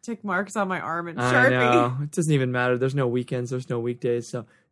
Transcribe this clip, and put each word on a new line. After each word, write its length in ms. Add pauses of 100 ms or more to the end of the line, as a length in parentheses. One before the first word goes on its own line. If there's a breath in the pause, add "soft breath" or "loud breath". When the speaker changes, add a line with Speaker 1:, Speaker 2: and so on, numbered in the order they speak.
Speaker 1:
tick 200
marks 320
on 140
my 100
arm 300
and 120
Speaker 2:
I 140
Speaker 1:
Sharpie. 160
Speaker 2:
know. 540
It 80
doesn't 200
even 200
matter. 260
There's 160
no 140
weekends. 420
There's 180
no 120
weekdays. 480
So 180 (260 soft breath)